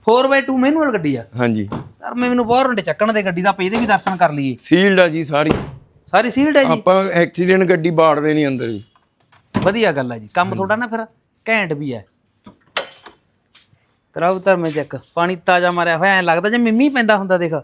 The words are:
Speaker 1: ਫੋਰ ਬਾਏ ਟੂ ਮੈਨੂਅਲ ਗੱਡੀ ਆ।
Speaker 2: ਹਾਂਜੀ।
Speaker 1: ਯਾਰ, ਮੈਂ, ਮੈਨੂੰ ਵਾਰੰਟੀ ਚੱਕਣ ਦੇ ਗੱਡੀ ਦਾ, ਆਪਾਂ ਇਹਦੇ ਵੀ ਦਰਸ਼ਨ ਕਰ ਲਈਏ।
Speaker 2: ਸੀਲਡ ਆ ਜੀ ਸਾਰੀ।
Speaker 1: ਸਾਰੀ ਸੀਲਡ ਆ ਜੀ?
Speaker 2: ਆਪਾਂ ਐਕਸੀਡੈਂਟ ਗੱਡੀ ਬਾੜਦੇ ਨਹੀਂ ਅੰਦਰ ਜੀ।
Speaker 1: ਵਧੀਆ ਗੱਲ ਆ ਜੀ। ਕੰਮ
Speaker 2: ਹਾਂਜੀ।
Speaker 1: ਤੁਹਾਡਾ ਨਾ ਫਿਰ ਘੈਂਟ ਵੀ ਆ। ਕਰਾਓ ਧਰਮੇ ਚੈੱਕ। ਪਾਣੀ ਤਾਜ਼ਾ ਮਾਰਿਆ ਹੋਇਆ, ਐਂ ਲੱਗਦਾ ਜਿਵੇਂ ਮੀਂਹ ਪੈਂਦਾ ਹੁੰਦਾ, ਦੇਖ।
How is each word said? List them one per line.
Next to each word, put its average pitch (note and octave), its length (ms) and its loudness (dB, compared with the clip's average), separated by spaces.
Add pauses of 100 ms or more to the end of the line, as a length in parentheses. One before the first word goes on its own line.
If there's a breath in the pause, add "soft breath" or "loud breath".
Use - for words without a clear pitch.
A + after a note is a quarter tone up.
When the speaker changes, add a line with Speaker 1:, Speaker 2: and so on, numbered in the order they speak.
Speaker 1:
ਫੋਰ B3 220 4
ਬਾਏ C4+ 140 2
ਟੂ C4 160 -4
ਮੈਨੂਅਲ C#4+ 360 0
ਗੱਡੀ D3+ 220 -2
ਆ। A2+ 100 -8 (140)
Speaker 2:
ਹਾਂਜੀ। A2 340 0
Speaker 1:
ਯਾਰ, - 400 -12
ਮੈਂ, B3 160 -2
ਮੈਨੂੰ B3 160 0
ਵਾਰੰਟੀ B3 360 0
ਚੱਕਣ G#3 320 -2
ਦੇ G#3+ 100 0
ਗੱਡੀ F#3 180 -4
ਦਾ, G3 80 2
ਆਪਾਂ F#3+ 160 -2
ਇਹਦੇ G#3 120 -2
ਵੀ A#3 80 0
ਦਰਸ਼ਨ F#3+ 300 0
ਕਰ E3+ 160 2
ਲਈਏ। C3+ 320 -4
Speaker 2:
ਸੀਲਡ F#3 360 4
ਆ F3+ 80 6
ਜੀ D#3+ 160 -4
ਸਾਰੀ। D3+ 280 0 (540)
Speaker 1:
ਸਾਰੀ A3 260 0
ਸੀਲਡ C#4+ 260 2
ਆ C#4 60 6
ਜੀ? B3+ 80 2
Speaker 2:
ਆਪਾਂ F#3+ 340 2
ਐਕਸੀਡੈਂਟ F3+ 640 0
ਗੱਡੀ F3 200 2
ਬਾੜਦੇ D#3 440 2
ਨਹੀਂ D3+ 140 0
ਅੰਦਰ B2 200 -4
ਜੀ। G#2+ 160 -8 (800)
Speaker 1:
ਵਧੀਆ G3+ 280 2
ਗੱਲ C3 200 -4
ਆ A#2 60 -10
ਜੀ। G#2+ 160 -18
ਕੰਮ F3+ 140 0
Speaker 2:
ਹਾਂਜੀ। F#3+ 80 -6
Speaker 1:
ਤੁਹਾਡਾ G3 200 -2
ਨਾ A#3 120 -6
ਫਿਰ A3 180 -8 (440)
ਘੈਂਟ G3+ 240 0
ਵੀ C#3+ 200 -6
ਆ। G#2+ 80 -10 (2000)
ਕਰਾਓ F3+ 260 -2
ਧਰਮੇ F3+ 320 0
ਚੈੱਕ। C#3+ 280 -8 (140)
ਪਾਣੀ F3 220 -2
ਤਾਜ਼ਾ F3+ 360 0
ਮਾਰਿਆ E3+ 260 -2
ਹੋਇਆ, F#3+ 140 2
ਐਂ F#3+ 120 2
ਲੱਗਦਾ E3+ 260 0
ਜਿਵੇਂ A#3 240 0
ਮੀਂਹ C4+ 180 2
ਪੈਂਦਾ A3 260 2
ਹੁੰਦਾ, F#3 200 0
ਦੇਖ। E3+ 160 -2 (100)